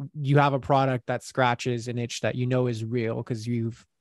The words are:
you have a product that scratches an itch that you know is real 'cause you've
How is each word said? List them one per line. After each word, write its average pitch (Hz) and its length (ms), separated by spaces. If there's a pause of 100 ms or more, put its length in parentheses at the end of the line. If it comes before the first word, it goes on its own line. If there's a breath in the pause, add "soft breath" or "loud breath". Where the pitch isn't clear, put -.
(200)
you 139 180
have 143 160
a 139 40
product 135 480
that 123 160
scratches 120 640
an 120 120
itch 120 240
that 110 120
you 123 140
know 127 180
is 113 180
real 117 380
'cause 113 240
you've 117 400 (140)